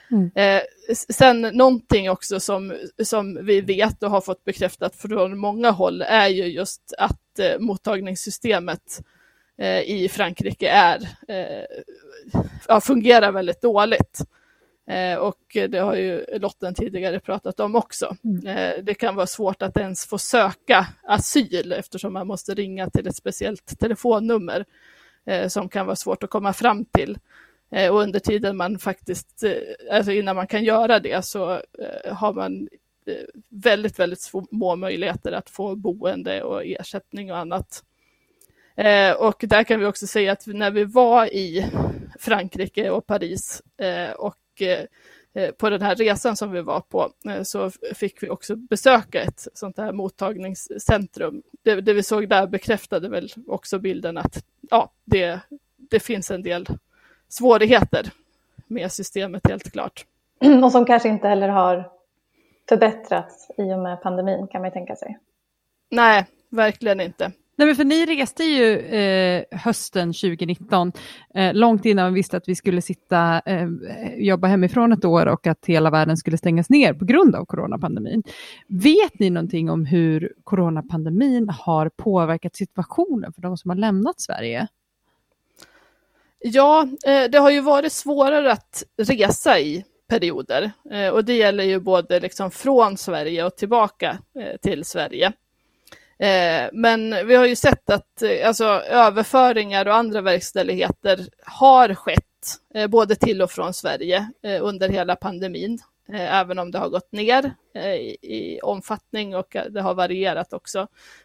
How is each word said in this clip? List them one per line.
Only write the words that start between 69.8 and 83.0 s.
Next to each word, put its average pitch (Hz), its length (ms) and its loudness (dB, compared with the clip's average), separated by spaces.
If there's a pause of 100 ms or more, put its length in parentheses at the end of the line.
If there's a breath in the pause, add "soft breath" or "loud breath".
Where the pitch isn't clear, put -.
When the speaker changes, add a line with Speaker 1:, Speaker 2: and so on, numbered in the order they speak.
Speaker 1:
tjugonitton, 180 800 -2 (420 loud breath)
eh, 185 200 2
långt 220 300 4
innan 190 300 2
vi 190 40 0
visste 185 180 -2
att 175 120 -8
vi 185 60 0
skulle 175 280 -2
sitta, 170 640 0
eh, 175 220 -2 (480)
jobba 190 320 2
hemifrån 202 440 4
ett 208 120 2
år 165 220 4
och - 200 0
att 165 200 -2
hela 160 240 4
världen 156 260 2
skulle 165 220 -2
stängas 170 320 2
ner 262 240 6
på 156 100 -6
grund 269 320 6
av 180 80 -6
coronapandemin. - 800 -4 (460 loud breath)
Vet 302 500 4
ni 190 120 4
någonting 165 400 -2
om 165 160 0
hur 160 460 2 (120)
coronapandemin 175 1040 0
har 156 400 0
påverkat 170 680 -2
situationen 214 760 -4